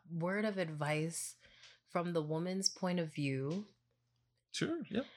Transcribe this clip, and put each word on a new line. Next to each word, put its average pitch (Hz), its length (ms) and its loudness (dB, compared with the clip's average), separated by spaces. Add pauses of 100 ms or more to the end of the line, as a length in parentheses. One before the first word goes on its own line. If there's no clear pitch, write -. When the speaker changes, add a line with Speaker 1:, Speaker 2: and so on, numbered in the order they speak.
(100)
Speaker 1:
word 180 360 0
of 202 120 0
advice 156 760 0 (560)
from 175 240 0
the 160 80 4
woman's 175 480 2
point 180 280 0
of 160 160 0
view? 143 520 0 (840)
Speaker 2:
Sure, 330 280 0 (100)
yeah. - 120 0 (140)